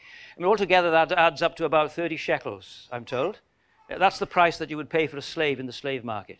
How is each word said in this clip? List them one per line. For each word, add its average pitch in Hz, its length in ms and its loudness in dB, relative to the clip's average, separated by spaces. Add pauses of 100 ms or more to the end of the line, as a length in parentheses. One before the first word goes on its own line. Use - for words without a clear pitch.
(360)
I - 40 -14
mean, 175 80 0
altogether 185 420 4
that 160 220 4
adds 165 300 2
up 165 140 0
to 165 80 -4
about 151 280 2
thirty 165 240 -4
shekels, 117 760 -6
I'm 120 140 -10
told. 135 340 -4 (500)
That's 180 300 0
the 190 80 -4
price 175 320 2
that 151 120 -8
you 156 60 -8
would 151 140 -10
pay 160 160 0
for 139 100 -8
a 139 60 -10
slave 147 380 -2
in 131 60 -8
the 120 60 -12
slave 135 300 -6
market. 107 380 -10